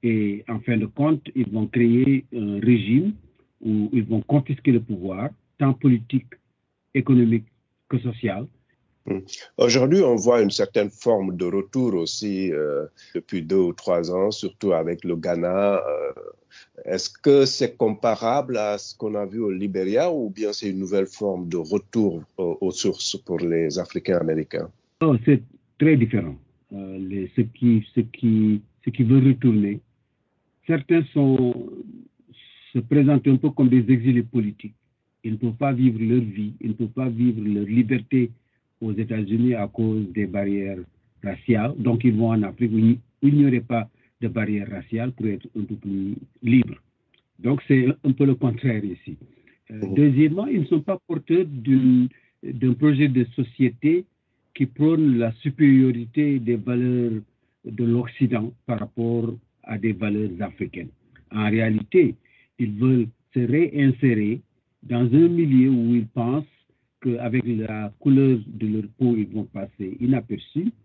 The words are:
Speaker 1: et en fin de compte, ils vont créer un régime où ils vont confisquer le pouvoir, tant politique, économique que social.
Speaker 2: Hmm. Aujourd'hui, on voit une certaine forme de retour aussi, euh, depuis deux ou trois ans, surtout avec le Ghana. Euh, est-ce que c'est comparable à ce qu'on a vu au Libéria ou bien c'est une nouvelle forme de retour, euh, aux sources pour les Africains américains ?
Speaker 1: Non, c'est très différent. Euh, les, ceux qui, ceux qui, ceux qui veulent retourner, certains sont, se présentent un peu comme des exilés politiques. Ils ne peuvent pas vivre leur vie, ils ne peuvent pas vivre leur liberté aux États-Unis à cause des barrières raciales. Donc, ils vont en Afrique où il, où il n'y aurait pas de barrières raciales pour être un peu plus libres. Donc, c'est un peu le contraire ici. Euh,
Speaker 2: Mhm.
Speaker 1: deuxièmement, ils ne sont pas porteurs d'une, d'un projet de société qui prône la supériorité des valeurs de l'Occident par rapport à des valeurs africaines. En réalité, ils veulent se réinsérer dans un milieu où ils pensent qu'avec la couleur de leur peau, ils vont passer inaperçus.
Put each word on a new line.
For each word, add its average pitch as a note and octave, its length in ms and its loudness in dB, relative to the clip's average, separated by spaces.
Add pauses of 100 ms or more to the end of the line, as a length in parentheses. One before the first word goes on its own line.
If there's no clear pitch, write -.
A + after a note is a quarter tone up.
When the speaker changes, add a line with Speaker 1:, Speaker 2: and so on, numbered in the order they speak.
Speaker 1:
et G#2+ 460 -2
en A2+ 100 -6
fin A#2 180 -2
de G#2+ 80 -2
compte, C#3+ 400 0 (100)
ils A#2 140 -2
vont G#2+ 180 -4
créer B2 580 2 (100)
un G2+ 240 -4
régime A#2+ 540 2 (480)
où G#2+ 320 -2
ils A#2+ 100 0
vont G#2+ 180 -2
confisquer C#3 520 0
le A#2 80 4
pouvoir, G2 480 -8 (280)
tant C#3 160 2
politique, C3 540 0 (680)
économique A#2+ 520 4 (420)
que C3 120 -2
social. A2 480 -6 (580)
Speaker 2:
Hmm. F#2+ 140 -4 (380)
Aujourd'hui, C3 440 4
on B2+ 140 4
voit A#2 260 4
une G2+ 100 2
certaine G#2 380 -2
forme F#2+ 480 -2
de F2+ 80 -2
retour G2 500 -2
aussi, F#2+ 560 -4
euh, D2 340 -2 (300)
depuis F2 280 -6
deux E2 120 -2
ou F2+ 180 2
trois F2 400 -2
ans, F#2+ 180 0
surtout G2 420 -4
avec E2 320 -4
le E2+ 100 -2
Ghana. F2+ 600 -2
Euh, D2+ 340 -6 (720)
est-ce - 260 -6
que C#3 360 4
c'est - 320 -4
comparable A#2 800 -2
à G#2 200 -2
ce - 200 -14
qu'on G#2+ 180 -6
a G#2 100 -4
vu G2 140 -10
au G#2+ 120 -2
Libéria G2 600 -2
ou B2+ 180 -4
bien G#2 220 -6
c'est G#2 180 -6
une F#2+ 100 -6
nouvelle F#2+ 280 -2
forme F2+ 400 -6
de E2+ 80 -6
retour, F2 680 -2 (160)
euh, E2+ 200 -2
aux F#2 120 -2
sources - 440 -4
pour F2+ 240 -6
les E2 400 -2
Africains F2 380 -4
américains ? D#2+ 520 -4 (320)
Speaker 1:
Non, D3+ 220 4
c'est C#3+ 200 4 (340)
très D#3 180 4
différent. G#2+ 400 0 (360)
Euh, G2 280 -12
les, F#2+ 360 -8
ceux A#2 80 0
qui, A2+ 400 0 (120)
ceux A#2 80 0
qui, A2 580 0 (240)
ceux C3+ 60 -4
qui - 120 -2
veulent C3 240 6
retourner, G#2+ 520 2 (880)
certains E3 360 0 (100)
sont, B2+ 540 2 (1080)
se B2+ 60 0
présentent C#3+ 480 4
un C3+ 100 6
peu D3+ 120 0
comme C#3 200 4
des A#2+ 220 4
exilés A#2+ 300 4
politiques. G#2+ 540 -4 (480)
Ils A2 80 -6
ne G#2+ 60 -6
peuvent A2+ 160 -2
pas C#3 200 -2
vivre A#2+ 260 2
leur A#2 220 2
vie, G#2+ 400 -6
ils A2+ 80 -6
ne G#2+ 40 -2
peuvent A2 160 -4
pas B2+ 200 -4
vivre A2+ 340 0
leur G#2 220 -2
liberté A#2 680 0 (500)
aux A2 120 -4
États-Unis A2 640 -2
à G#2 120 -6
cause A2 460 -2
des G#2 140 -4
barrières G2 500 -4 (460)
raciales. G#2+ 560 -2
Donc, A#2 240 0
ils A#2+ 120 4
vont A2+ 140 2
en A2 140 2
Afrique G#2+ 280 -2
où A2+ 60 0
il, A2+ 220 4 (240)
où C#3 40 6
il C#3+ 80 4
n'y C#3+ 120 6
aurait B2 140 2
pas A2+ 280 -4 (320)
de A#2+ 60 -4
barrières G#2 420 -4
raciales A#2 440 -6
pour A2 120 -8
être G2+ 220 -4 (120)
un G2+ 40 -4
peu G#2 120 -8
plus G2 400 -6 (280)
libres. A#2 340 2 (600)
Donc, C3 280 -2
c'est C3 200 4 (160)
un C#3 80 0
peu C#3 140 2
le C3+ 100 4
contraire A#2 500 -2
ici. F2+ 320 -10 (540)
Euh, A2 100 -14
Speaker 2:
Mhm. G2 140 -6
Speaker 1:
deuxièmement, D3+ 500 4
ils B3+ 160 -2
ne C#3 40 -2
sont D#3 160 0
pas - 260 -4
porteurs E3+ 400 0
d'une, B2+ 640 4 (340)
d'un B2+ 300 -2
projet C#3+ 340 2
de B2+ 180 2 (100)
société C3+ 720 0 (500)
qui C#3 100 0
prône D3+ 520 2
la A#2 160 0
supériorité C3+ 1040 2
des A#2 160 -2
valeurs A#2+ 640 -2 (420)
de A#2 220 -6
l'Occident A#2 680 0 (140)
par A#2 140 -4
rapport A#2 540 -4 (300)
à A2 140 -10
des G#2+ 160 -2
valeurs G#2 380 -4 (100)
africaines. F2 480 -10 (420)
En G#2+ 180 -2
réalité, A2+ 640 2 (420)
ils A2+ 160 -4
veulent A#2+ 340 2 (260)
se C3 60 -2
réinsérer C3 1040 0 (420)
dans A#2+ 300 -2
un E3 160 8
milieu C#3 400 4
où A#2+ 260 2
ils A2 120 0
pensent B2 360 -4 (580)
qu'avec A#2+ 440 -2
la G#2+ 540 -6
couleur C3+ 460 4
de G#2+ 220 -8
leur G#2+ 160 -2 (140)
peau, A#2+ 180 2
ils G#2+ 140 -4
vont G#2 160 -8
passer G2 560 -12
inaperçus. B2 720 -4 (120)